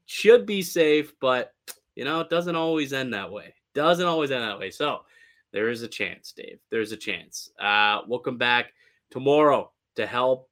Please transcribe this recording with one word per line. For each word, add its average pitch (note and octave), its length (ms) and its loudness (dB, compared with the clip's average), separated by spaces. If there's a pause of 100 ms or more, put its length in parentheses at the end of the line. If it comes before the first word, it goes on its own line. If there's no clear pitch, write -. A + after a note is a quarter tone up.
should G#3+ 400 6
be G3+ 160 -2
safe, D3+ 580 2
but, B2+ 340 0 (400)
you A#2+ 100 -10
know, D#3 160 -2
it D#3+ 100 -8
doesn't E3+ 260 -2
always D#3+ 360 -2
end C3 220 -4
that G2 160 -8
way. D#2+ 240 -14 (200)
Doesn't E3+ 320 2
always D#3+ 240 0
end B2 140 -2
that G2 140 -6
way. F#2+ 120 -8
So D3 300 -4 (520)
there G#2+ 160 0
is A#2 140 -6
a A#2 60 -10
chance, - 440 -8
Dave. - 260 -18 (120)
There's A2 220 -2
a G#2 40 -10
chance. - 640 -10
Uh, G#2 480 2
we'll B2 140 -4
come B2 180 -6
back A#2+ 340 0 (380)
tomorrow C#3 600 2 (260)
to A2 100 -4
help, B2+ 460 0